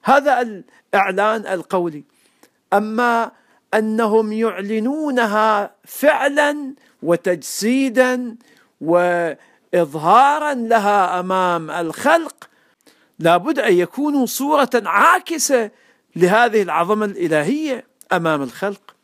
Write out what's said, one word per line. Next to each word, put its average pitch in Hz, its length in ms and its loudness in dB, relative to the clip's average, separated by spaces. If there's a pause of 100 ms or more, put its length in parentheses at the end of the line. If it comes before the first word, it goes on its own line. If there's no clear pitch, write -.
هذا 269 380 2
الإعلان 202 1040 -2
القولي. 175 560 -4 (720)
أما 220 580 0 (420)
أنهم 220 600 0
يعلنونها 220 1400 -2 (100)
فعلاً 285 880 0 (300)
وتجسيداً 240 1300 -2 (460)
وإظهاراً 175 1700 0
لها 208 680 0
أمام 180 520 -2
الخلق، 214 760 -2 (680)
لابد 175 400 2
أن 202 140 2
يكونوا 262 520 0
صورة 277 500 0
عاكسة 247 960 0 (440)
لهذه 208 460 4
العظمة 180 440 0
الإلهية 196 800 -2 (280)
أمام 160 280 0
الخلق. 190 640 -8